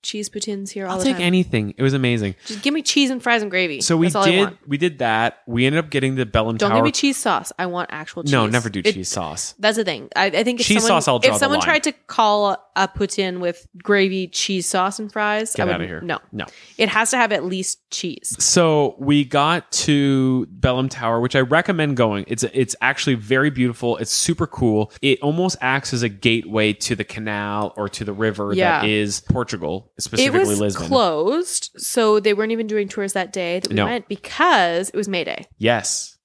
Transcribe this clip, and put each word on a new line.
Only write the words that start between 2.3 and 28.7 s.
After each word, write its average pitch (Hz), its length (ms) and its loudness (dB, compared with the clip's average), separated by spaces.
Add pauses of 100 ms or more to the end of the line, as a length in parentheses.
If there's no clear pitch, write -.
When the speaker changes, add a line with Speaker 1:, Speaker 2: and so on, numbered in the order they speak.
Speaker 1:
Just 214 160 -10
give 285 120 2
me 311 80 -2
cheese 277 280 2
and 254 120 -4
fries 233 200 2
and 208 100 -6
gravy. 175 300 -2
Speaker 2:
So 170 160 2
we 170 100 6
Speaker 1:
That's 156 80 0
all 196 80 2
I 190 80 6
Speaker 2:
did, 185 80 4
Speaker 1:
want. 196 180 0 (100)
Speaker 2:
we 143 100 -2
did 151 220 -2
that. 113 480 0
We 120 180 2
ended 156 180 2
up 151 80 -8
getting 135 240 0
the 127 100 0
Bellum 110 320 0
Speaker 1:
Don't - 120 2
Speaker 2:
Tower. 113 100 4
Speaker 1:
give - 60 6
me 302 60 4
cheese 277 260 0
sauce. - 420 -2
I 180 80 -2
want 175 260 -6
actual 156 300 -12
cheese. 143 80 0
Speaker 2:
No, 117 160 4
never 113 220 0
do 98 140 -4
Speaker 1:
It 104 100 2
Speaker 2:
cheese 92 160 -6
sauce. 82 500 -6
Speaker 1:
That's 214 180 2
the 226 60 0
thing. 156 320 -6
I, 196 120 2
I 202 160 0
think 240 160 -2
if 240 60 0
Speaker 2:
Cheese 214 180 4
Speaker 1:
someone, 202 180 4
Speaker 2:
sauce, - 60 0
I'll 127 120 4
draw 254 100 6
Speaker 1:
if - 60 2
Speaker 2:
the 202 40 0
Speaker 1:
someone 285 200 2
Speaker 2:
line. - 80 0
Speaker 1:
tried 311 160 2
to 302 80 0 (160)
call 208 500 2 (180)
a 190 120 2
poutine 190 520 -4
with 175 280 -4 (160)
gravy, 190 440 2
cheese 185 400 -2
sauce, 190 320 0
and 214 120 -10
fries, 214 420 -2
Speaker 2:
Get 196 140 -2
Speaker 1:
I 185 60 0
Speaker 2:
outta 175 100 -4
Speaker 1:
would 175 60 -6
Speaker 2:
here. 160 120 -10
Speaker 1:
no. 170 180 -6 (120)
Speaker 2:
No. 101 140 -8 (320)
Speaker 1:
It 214 120 0
has 220 220 2
to 262 60 0
have 233 140 2
at 170 120 -2
least 185 360 -6 (120)
cheese. - 480 -8
Speaker 2:
So 151 580 4
we 143 280 2
got 147 480 0
to 135 760 2
Bellum 127 400 0
Tower, 117 300 -2
which 127 160 0
I 135 60 4
recommend 151 560 0
going. 104 300 2
It's, 113 160 -4 (100)
it's 131 280 0
actually 131 340 0
very 131 340 0
beautiful. 123 480 -2
It's 113 140 -6
super - 360 -2
cool. 107 440 0 (100)
It 139 200 4
almost 170 400 0
acts 131 320 -2
as 120 80 -2
a 117 80 0
gateway 107 640 0
to - 220 -4
the 104 80 -6
canal 104 720 -6
or 104 140 -6
to - 160 -10
the 101 80 -6
river 101 400 -2
Speaker 1:
Yeah. 175 280 2